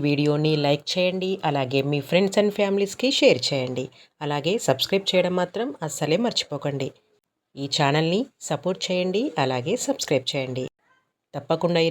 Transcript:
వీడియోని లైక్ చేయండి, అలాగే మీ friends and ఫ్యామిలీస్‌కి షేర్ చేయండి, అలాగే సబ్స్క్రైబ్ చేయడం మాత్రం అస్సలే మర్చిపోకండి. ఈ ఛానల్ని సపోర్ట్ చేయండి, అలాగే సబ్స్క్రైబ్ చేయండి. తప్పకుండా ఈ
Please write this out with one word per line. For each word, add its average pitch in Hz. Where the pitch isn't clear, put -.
వీడియోని 147
లైక్ 147
చేయండి, 185
అలాగే 139
మీ 147
friends 190
and 208
ఫ్యామిలీస్‌కి 202
షేర్ 131
చేయండి, 127
అలాగే 147
సబ్స్క్రైబ్ 190
చేయడం 180
మాత్రం 208
అస్సలే 151
మర్చిపోకండి. 139
ఈ 139
ఛానల్ని 160
సపోర్ట్ 180
చేయండి, 185
అలాగే 131
సబ్స్క్రైబ్ 139
చేయండి. 127
తప్పకుండా 165
ఈ 165